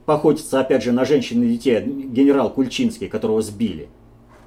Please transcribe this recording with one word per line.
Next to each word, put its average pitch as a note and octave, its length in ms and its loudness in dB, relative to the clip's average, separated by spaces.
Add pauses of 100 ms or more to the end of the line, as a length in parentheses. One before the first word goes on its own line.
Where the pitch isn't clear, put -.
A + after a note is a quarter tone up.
поохотиться D3 540 2
опять B2+ 220 0
же A#2+ 100 -2
на B2+ 120 2
женщин B2 380 0
и A#2+ 80 2
детей A#2 320 0
генерал C3+ 640 2
Кульчинский, A#2+ 600 -4
которого A2 340 -2
сбили. G2+ 460 -6 (580)